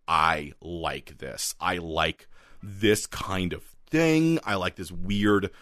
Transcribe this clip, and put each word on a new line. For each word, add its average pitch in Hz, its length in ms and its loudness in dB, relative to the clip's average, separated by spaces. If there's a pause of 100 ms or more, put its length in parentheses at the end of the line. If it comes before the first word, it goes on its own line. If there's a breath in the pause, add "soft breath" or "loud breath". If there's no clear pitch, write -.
"I 80 540 2
like 73 580 -8
this. - 420 -8
I 90 180 0
like 82 500 -2 (340 soft breath)
this 104 460 2
kind 92 440 -4
of - 120 -8 (260)
thing. 160 540 4
I 107 100 -2
like 92 220 -2
this 90 160 -10
weird, 101 580 2 (120)